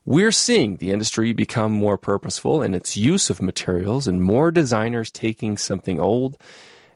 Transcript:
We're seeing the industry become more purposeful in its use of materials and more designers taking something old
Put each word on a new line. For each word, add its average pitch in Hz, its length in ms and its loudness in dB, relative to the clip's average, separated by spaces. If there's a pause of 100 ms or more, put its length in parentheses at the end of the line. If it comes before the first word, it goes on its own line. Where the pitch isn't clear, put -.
We're 190 260 4
seeing 131 460 2
the 90 140 -4
industry 110 420 0
become 110 380 0
more 104 260 2
purposeful 131 680 -2
in 95 100 -2
its - 240 -6
use 151 320 2
of - 120 -4
materials 95 680 -2
and 90 160 0
more 127 260 4
designers 117 600 0
taking 110 440 -4
something 92 440 -4
old 123 380 0 (580)